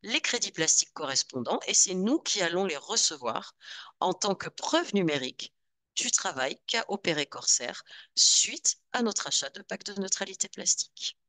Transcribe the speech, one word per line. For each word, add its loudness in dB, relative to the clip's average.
les 0
crédits -2
plastiques 2
correspondants -2
et 0
c'est 4
nous 2
qui -2
allons 2
les -2
recevoir -2
en 2
tant -2
que -10
preuve -2
numérique 0
du -2
travail 0
qu'a 0
opéré 0
Corsair 0
suite 4
à 2
notre 0
achat 0
de -14
packs -10
de -8
neutralité -2
plastique. -4